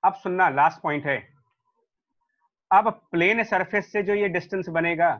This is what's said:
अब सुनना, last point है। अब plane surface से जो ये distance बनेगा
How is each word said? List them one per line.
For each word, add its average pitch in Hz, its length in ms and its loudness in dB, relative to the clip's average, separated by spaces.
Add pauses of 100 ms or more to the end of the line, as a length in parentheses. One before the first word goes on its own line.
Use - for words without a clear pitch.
अब 190 60 2
सुनना, 185 360 0
last 143 320 0
point 147 240 -4
है। 139 120 -2 (1500)
अब 208 180 4 (220)
plane 196 320 0
surface 196 480 -4
से 208 120 -2
जो 202 100 0
ये 208 140 0
distance 180 420 -6
बनेगा 170 400 0 (100)